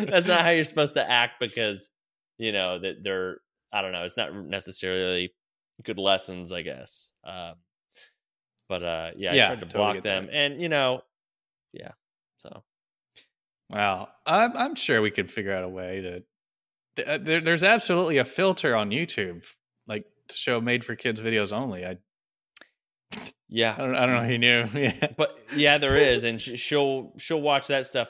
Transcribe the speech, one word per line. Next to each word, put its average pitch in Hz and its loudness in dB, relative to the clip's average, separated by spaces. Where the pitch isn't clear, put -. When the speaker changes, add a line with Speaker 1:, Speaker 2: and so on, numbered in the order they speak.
Speaker 1:
that's 185 2
not 175 6
how 170 4
you're 160 4
supposed 147 0
to 135 0
act 120 2
because, 107 -4
you 113 -2
know, 92 0
that 92 -6
they're, 92 -4
I 104 -2
don't 95 -6
know, 87 -6
it's 87 -8
not 92 -4
necessarily 92 -4
good 104 -6
lessons, 95 0
I 87 -6
guess. 69 -12
Um, 85 -14
but, 90 -4
uh, 82 -4
yeah, 95 -2
I 95 2
Speaker 2:
Yeah, 107 8
Speaker 1:
tried - -4
to 87 -10
Speaker 2:
totally 101 0
Speaker 1:
block 104 2
Speaker 2:
get 92 -8
Speaker 1:
them, 95 -2
Speaker 2:
that. - -10
Speaker 1:
and, 143 -2
you 170 -4
know, 135 0
yeah, - -16
so. - -20
Speaker 2:
Wow, 104 0
I'm, 220 4
I'm 277 -2
sure 120 2
we 107 2
could 101 -4
figure 98 -4
out 92 -2
a 92 -6
way 92 -8
to. 90 -10
Th-, - -6
uh, 147 -2
there, 160 0
there's 160 2
absolutely 180 4
a 123 4
filter 175 0
on 107 0
YouTube, 104 -4
like, 107 -8
to - -18
show 120 -2
made 120 0
for 117 -6
kids 113 -4
videos 110 0
only. 104 -4
I 90 -8
Speaker 1:
Yeah. 113 2
Speaker 2:
I - -8
don't, 131 -2
I 127 4
don't 127 2
know 117 0
if 120 0
you 120 2
knew. 120 4
<laughs> 104 -8
Yeah. 139 0
Speaker 1:
But, 151 0
yeah, 147 6
there 139 4
is, 127 6
and 113 -2
sh-, 123 -8
she'll, 139 0
she'll 160 -4
watch 143 2
that 135 0
stuff, 120 -2